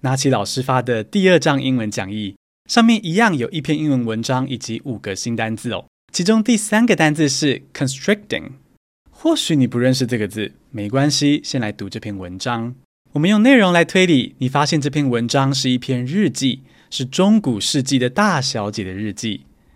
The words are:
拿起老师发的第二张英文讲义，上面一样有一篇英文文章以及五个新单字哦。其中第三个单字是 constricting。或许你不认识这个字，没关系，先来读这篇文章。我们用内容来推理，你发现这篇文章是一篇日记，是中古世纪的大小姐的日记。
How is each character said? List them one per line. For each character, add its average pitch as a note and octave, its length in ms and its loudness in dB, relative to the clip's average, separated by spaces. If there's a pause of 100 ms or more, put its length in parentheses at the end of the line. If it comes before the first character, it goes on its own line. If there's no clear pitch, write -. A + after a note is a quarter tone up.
拿 C3 160 -2
起 C3+ 120 0
老 A2+ 160 2
师 - 160 -6
发 B2+ 220 0
的 A#2 220 -4
第 F#3+ 260 2
二 F3 80 6
张 C#3 240 0
英 B2+ 140 0
文 A2 120 -2
讲 G2 240 -6
义， G#2 220 -8 (340)
上 A#3 160 4
面 A3+ 200 4
一 E3 100 -4
样 G3+ 220 2
有 A#2 140 -2
一 F3 100 -6
篇 D3+ 180 0
英 D#3 120 0
文 B2+ 140 2
文 A2+ 180 -4
章 C3 260 -2
以 B2+ 100 -8
及 A2+ 260 -8
五 B2 140 -8
个 G2 160 -8
新 A#2 220 -6
单 A2+ 200 -2
字 A#2 160 -8
哦。 F#2 140 -8 (260)
其 F3+ 120 -2
中 A3 180 4
第 A3+ 140 2
三 G#3+ 280 2
个 A3 120 4
单 D3+ 180 2
字 D3+ 140 2
是 C3+ 340 -2 (100)
constricting。 C3+ 800 -4 (560)
或 - 240 0
许 F3 220 -2
你 C3 100 4
不 A#2+ 140 -2
认 B2+ 120 4
识 C3 140 0
这 A#2+ 100 -2
个 G#2+ 120 -2
字， G#2 240 -6 (180)
没 G#2 180 -8
关 C3+ 220 2
系， C#3+ 320 0
先 - 180 -6
来 G#2+ 120 -6
读 G2+ 180 -12
这 A2 80 -10
篇 G#2+ 180 -10
文 F#2 220 -12
章。 A#2+ 380 -6 (340)
我 - 80 -4
们 D#3 100 2
用 G#3+ 140 4
内 C4 140 8
容 G3 160 6
来 E3+ 120 6
推 F#3 220 2
理， C#3+ 320 2
你 B2+ 100 -2
发 C#3+ 160 2
现 D3+ 160 0
这 C#3 80 -2
篇 C#3+ 220 0
文 A#2+ 160 0
章 C3+ 260 2
是 C3+ 180 -2
一 B2+ 60 2
篇 B2 300 -4
日 E3+ 240 0
记， - 320 -4 (260)
是 - 160 -8
中 G3 360 4
古 A#2+ 200 -2
世 C#3 220 -2
纪 C3+ 160 0
的 B2 100 0
大 F#3 320 0
小 G#2+ 300 -4
姐 G#2 140 -6
的 F#2 80 -10
日 G2+ 200 -6
记。 - 340 -8 (300)